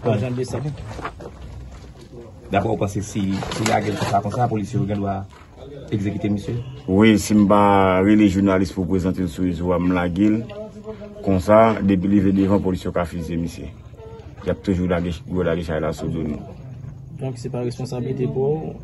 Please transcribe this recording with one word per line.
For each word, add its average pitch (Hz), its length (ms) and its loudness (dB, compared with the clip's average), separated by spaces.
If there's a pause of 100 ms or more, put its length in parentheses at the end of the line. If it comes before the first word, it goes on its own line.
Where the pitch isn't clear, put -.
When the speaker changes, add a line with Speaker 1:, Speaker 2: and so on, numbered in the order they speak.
Speaker 1:
Ajan 120 300 0
de 127 80 -2
sa. 123 160 -6 (1900)
Speaker 2:
D'akò, 101 240 0
ou - 20 -8
panse 104 240 -2
si, 98 220 -4 (320)
si 110 100 -2
la 110 160 2
gen 101 160 -2
konsa 101 240 0
konsa, 104 300 -2
polisye 104 260 -4
ou 98 120 0
gen 104 120 -2
dwa 98 140 -2 (760)
egzekite 101 400 -2
mesye? 104 240 -2 (320)
Speaker 3:
Wi, 104 360 8
si - 120 0
m 104 160 8
pa 98 560 6
rele 107 240 6
jounalis 95 460 2
pou 95 140 -2
prezante 92 420 0
sou 92 160 -2
rezo 87 260 -2
a 87 80 2
m 90 140 2
la 87 180 0
gen, 107 300 2 (840)
konsa, 104 560 4
depi 98 300 2
li 101 100 6
ve 95 140 2
devan, 98 280 4
polisye 90 300 -2
ka 87 160 0
fize 85 300 -6
mesye. 76 320 -8 (760)
Y 90 80 -2
ap - 80 -8
toujou 90 300 0
la 87 100 0
gen, 87 140 -4 (100)
gwo 90 220 -2
la 82 100 2
gen 82 140 -6
chay 78 100 -2
la 76 140 -2
sou 82 160 -6
do 80 160 -4
nou. 73 160 -6 (720)
Speaker 1:
Donc, 131 240 -8
se 123 100 -8
pa 123 140 -6
responsablite 123 680 -4
pou 143 540 -2